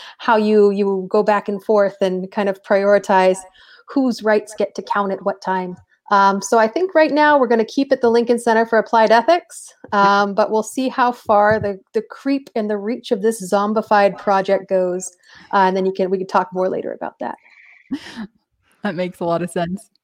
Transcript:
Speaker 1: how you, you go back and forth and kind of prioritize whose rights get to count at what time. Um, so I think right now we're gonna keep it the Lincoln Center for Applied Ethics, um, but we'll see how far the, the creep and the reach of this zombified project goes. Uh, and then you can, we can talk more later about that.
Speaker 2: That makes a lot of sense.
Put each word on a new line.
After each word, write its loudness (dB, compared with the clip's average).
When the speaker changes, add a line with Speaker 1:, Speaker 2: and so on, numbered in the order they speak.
Speaker 1:
how 0
you, 4
you -2
go 2
back 0
and -6
forth 2
and -2
kind -2
of -6
prioritize 2
whose -2
rights 0
get -4
to -8
count -4
at -8
what -4
time. -6
Um, 2
so 2
I 4
think -4
right 4
now 4
we're 2
gonna 0
keep -4
it 0
the 2
Lincoln 0
Center 2
for 0
Applied 2
Ethics, 0
um, 2
but 0
we'll 0
see -6
how 0
far 2
the, -6
the -2
creep -6
and -4
the -2
reach -8
of -4
this -2
zombified 2
project -2
goes. -2
Uh, 2
and 0
then 0
you 0
can, -2
we -2
can -6
talk -2
more -2
later -6
about -12
that. -8
Speaker 2:
That -6
makes -6
a -4
lot -2
of -6
sense. -6